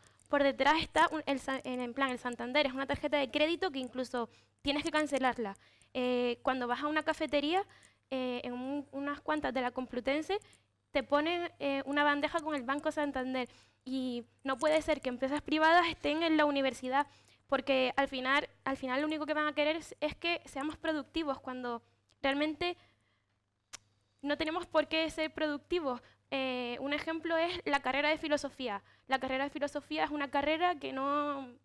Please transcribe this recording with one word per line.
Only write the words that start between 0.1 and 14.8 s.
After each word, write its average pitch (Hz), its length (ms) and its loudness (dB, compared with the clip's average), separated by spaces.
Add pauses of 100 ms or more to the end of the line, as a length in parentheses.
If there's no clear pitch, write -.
por 285 140 4
detrás 277 400 4
está 330 280 4
un, 311 140 -4
el 269 160 -2
Sa-, 269 240 -4
en, 254 160 -4
en 240 140 -6
plan, 269 160 0
el 247 80 -4
Santander. 247 480 0
Es 254 80 -4
una 269 120 -4
tarjeta 285 300 0
de 269 140 0
crédito 320 400 2
que 269 80 -6
incluso 247 500 -4 (320)
tienes 285 220 -2
que 320 80 -2
cancelarla. 262 680 0 (380)
Eh, 247 480 0
cuando 254 240 0
vas 240 160 -2
a 294 40 0
una 311 160 0
cafetería, 311 640 0 (460)
eh, 254 340 -4
en 247 80 -8
un, 269 400 -6
unas 285 300 -6
cuantas 294 320 -2
de 254 80 0
la 247 80 0
Complutense, 262 680 -2 (520)
te 254 120 0
ponen, 330 560 0
eh, 277 280 -2
una 294 180 2
bandeja 294 360 2
con 302 140 -4
el 269 80 -2
Banco 277 300 -2
Santander. 262 560 -2 (380)
Y 254 380 -4 (200)
no 262 140 0
puede 302 240 4